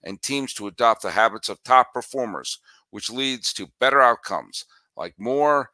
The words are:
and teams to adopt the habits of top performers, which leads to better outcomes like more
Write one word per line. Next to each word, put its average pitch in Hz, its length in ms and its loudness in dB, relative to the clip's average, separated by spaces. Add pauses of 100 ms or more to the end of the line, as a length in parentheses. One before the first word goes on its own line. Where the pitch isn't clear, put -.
and 98 180 -14
teams 139 340 -6
to 101 120 -10
adopt 113 360 0
the 92 80 -6
habits 107 360 0
of - 160 -10
top 127 300 4
performers, 117 640 -8 (320)
which 101 200 -12
leads 127 440 -6
to - 260 -12
better 135 220 4
outcomes 101 640 0 (320)
like 87 200 -10
more 139 560 0